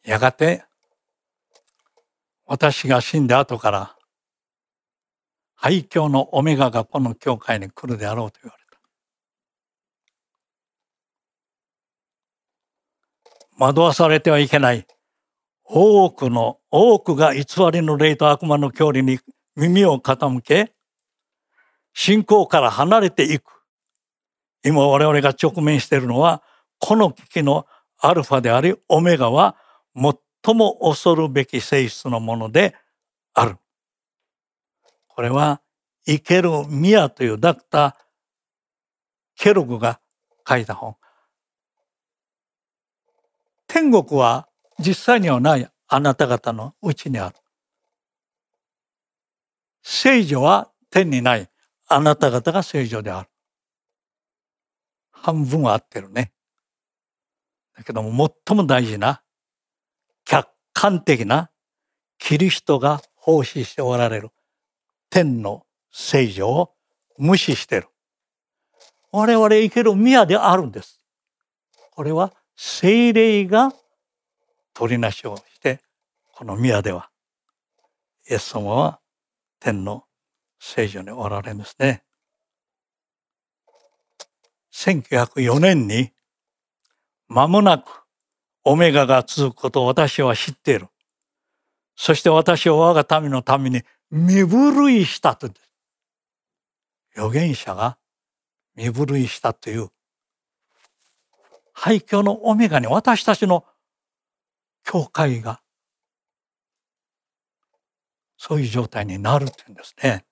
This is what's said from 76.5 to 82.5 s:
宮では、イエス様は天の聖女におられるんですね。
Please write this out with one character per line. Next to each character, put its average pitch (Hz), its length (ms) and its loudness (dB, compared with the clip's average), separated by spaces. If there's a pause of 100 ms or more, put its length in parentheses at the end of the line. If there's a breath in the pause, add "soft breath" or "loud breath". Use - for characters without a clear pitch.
宮 113 280 0
で 98 100 -6
は、 90 180 -14 (1200)
イ 123 40 -4
エ 107 40 -4
ス - 120 -12
様 104 240 -8
は 156 260 -4 (580)
天 104 260 -6
の 101 200 -12 (560)
聖 - 260 -6
女 101 160 -12
に 98 80 -18
お 113 180 -12
ら 101 140 -8
れ 110 80 -14
る 107 40 -12
ん 104 40 -14
で 104 60 -16
す - 140 -20
ね。 135 260 -4 (2750)